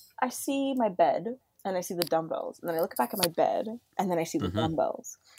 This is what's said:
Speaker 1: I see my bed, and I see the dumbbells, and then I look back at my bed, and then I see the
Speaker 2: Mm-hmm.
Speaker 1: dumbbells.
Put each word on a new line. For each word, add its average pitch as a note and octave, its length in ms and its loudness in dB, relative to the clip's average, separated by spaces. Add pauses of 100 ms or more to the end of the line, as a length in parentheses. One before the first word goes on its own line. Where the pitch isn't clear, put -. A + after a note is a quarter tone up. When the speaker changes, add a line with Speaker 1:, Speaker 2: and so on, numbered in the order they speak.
(220)
Speaker 1:
I B3+ 80 2
see C#4 460 0
my A#3 140 4
bed, F3+ 500 2 (260)
and F#3+ 120 -2
I F3+ 40 -2
see F3+ 140 -6
the E3+ 80 0
dumbbells, - 560 -2
and E3+ 100 -6
then E3 80 0
I E3 40 2
look - 140 -2
back - 180 0
at G3+ 60 -2
my F3+ 120 2
bed, A3 480 0 (180)
and F#3 140 2
then E3+ 80 2
I E3 40 2
see E3 140 -2
the F#3+ 100 0
Speaker 2:
Mm-hmm. G#2 100 -2
Speaker 1:
dumbbells. - 600 0 (220)